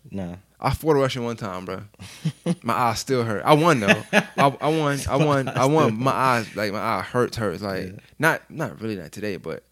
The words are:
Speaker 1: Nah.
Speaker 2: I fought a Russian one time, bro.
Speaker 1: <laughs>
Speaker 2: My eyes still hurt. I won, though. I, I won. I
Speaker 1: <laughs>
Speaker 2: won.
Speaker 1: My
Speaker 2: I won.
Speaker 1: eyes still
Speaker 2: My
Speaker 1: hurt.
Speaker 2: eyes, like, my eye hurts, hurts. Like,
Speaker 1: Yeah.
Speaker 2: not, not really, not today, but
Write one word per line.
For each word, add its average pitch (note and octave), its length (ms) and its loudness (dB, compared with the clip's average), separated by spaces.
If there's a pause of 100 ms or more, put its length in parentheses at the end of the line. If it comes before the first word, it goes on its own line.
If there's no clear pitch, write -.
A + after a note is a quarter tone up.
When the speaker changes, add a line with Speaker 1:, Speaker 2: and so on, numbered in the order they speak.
(120)
Speaker 1:
Nah. F2+ 240 -8 (280)
Speaker 2:
I C3 100 0
fought D#3 220 2
a C#3 40 4
Russian B2+ 240 0
one A#2 140 -6
time, F#2 280 -8
bro. F#2+ 160 -8 (400)
Speaker 1:
<laughs> F3 400 -4
Speaker 2:
My A#2 140 0
eyes A#2 240 0
still C3 240 0
hurt. A2 200 -4
I D3+ 100 6
won, D#3 260 4
though. G2+ 80 0 (260)
I, G3+ 100 4 (380)
I C3+ 60 -2
won. D3+ 320 0 (100)
I A#2 60 0
Speaker 1:
<laughs> C#3+ 100 4
Speaker 2:
won. C#3 200 2
Speaker 1:
My C3+ 80 -4
Speaker 2:
I B2 120 2
won. D3 220 4
Speaker 1:
eyes A2 80 0
still A2+ 80 -4
Speaker 2:
My C3+ 80 2
Speaker 1:
hurt. G2+ 60 0
Speaker 2:
eyes, A#2+ 380 2
like, G#2 180 -2
my G#2 60 -4
eye G2+ 220 -2
hurts, - 360 -2
hurts. G2+ 260 -4
Like, F#2+ 220 -4
Speaker 1:
Yeah. F2+ 60 -12 (280)
Speaker 2:
not, D3+ 220 2 (100)
not A#2+ 300 -8
really, A2 140 -6
not E2 160 -12
today, G2+ 260 -6
but - 340 -10